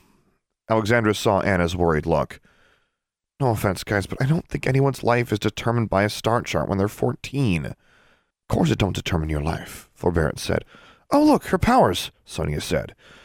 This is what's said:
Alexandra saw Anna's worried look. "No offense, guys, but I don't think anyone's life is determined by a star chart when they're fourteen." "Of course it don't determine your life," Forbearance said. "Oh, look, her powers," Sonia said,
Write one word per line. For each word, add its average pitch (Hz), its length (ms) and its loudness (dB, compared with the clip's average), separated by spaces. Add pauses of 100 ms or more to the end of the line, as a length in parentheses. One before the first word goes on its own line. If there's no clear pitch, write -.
(680)
Alexandra 110 460 2
saw 98 260 2
Anna's 87 360 0
worried 82 300 2
look. 78 340 -2 (960)
"No 131 120 2
offense, 101 340 -2
guys, 101 220 -2
but - 140 -8
I 135 60 0
don't 160 220 0
think - 180 -6
anyone's 135 380 0
life 120 280 0
is 107 60 0
determined 117 520 -2
by 95 120 2
a 104 60 2
star 113 340 -2
chart - 260 -4
when 98 100 0
they're 98 100 2
fourteen." 110 800 -2
"Of - 100 -10 (720)
course - 220 2
it - 80 0
don't 92 180 0
determine 78 320 -2
your 73 140 -2
life," - 520 -8
Forbearance 82 480 0
said. - 220 -2 (480)
"Oh, 285 100 4
look, 302 240 4
her 185 120 0
powers," 185 520 2 (140)
Sonia 76 360 -4
said, 67 360 -4 (280)